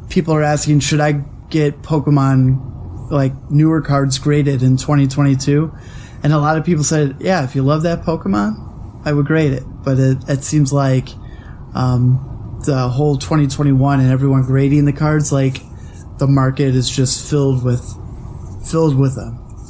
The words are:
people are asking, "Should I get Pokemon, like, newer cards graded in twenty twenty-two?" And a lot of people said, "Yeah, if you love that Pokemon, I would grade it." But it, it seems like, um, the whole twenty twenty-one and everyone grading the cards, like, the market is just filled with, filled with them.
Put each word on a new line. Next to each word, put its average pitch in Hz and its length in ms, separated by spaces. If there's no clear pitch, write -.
people 160 240
are 151 100
asking, 147 380
"Should 151 200
I 147 220
get 147 320
Pokemon, 135 1300
like, 135 240
newer 156 320
cards 139 360
graded 143 440
in 131 160
twenty 143 280
twenty-two?" 143 640
And 147 100
a 156 60
lot 151 180
of 156 80
people 151 200
said, 147 360
"Yeah, 180 240
if 127 100
you 135 80
love 151 200
that 170 200
Pokemon, 202 1040
I 151 60
would 143 140
grade 156 260
it." - 100
But 135 140
it, 131 280
it 139 160
seems 147 300
like, 135 380
um, 127 880
the 131 240
whole 139 300
twenty 147 280
twenty-one 139 540
and 127 100
everyone 135 320
grading 139 440
the 143 80
cards, 151 380
like, 135 260
the 139 80
market 135 480
is 127 140
just - 400
filled 139 340
with, 123 220
filled 160 260
with 135 200
them. 113 220